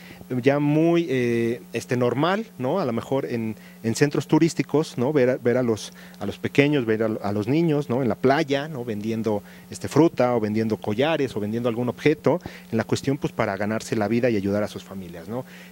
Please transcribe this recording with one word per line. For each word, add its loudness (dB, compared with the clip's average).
ya 2
muy, 4
eh, 0
este, -4
normal, 0
¿no? -2
A -2
lo -2
mejor -4
en, -4
en -2
centros 2
turísticos, 2
¿no? 0
Ver 4
a, 0
ver 2
a 2
los, -2
a -6
los -8
pequeños, 2
ver 0
a, 2
a -4
los -2
niños, 0
¿no? 0
En 0
la 0
playa, 2
¿no? -10
Vendiendo, -2
este, -10
fruta 2
o 0
vendiendo -2
collares -2
o -4
vendiendo -4
algún -2
objeto, 2
en 0
la 0
cuestión, -2
pues, -4
para -2
ganarse -4
la 0
vida 2
y 0
ayudar 0
a -4
sus -14
familias, -14
¿no? -8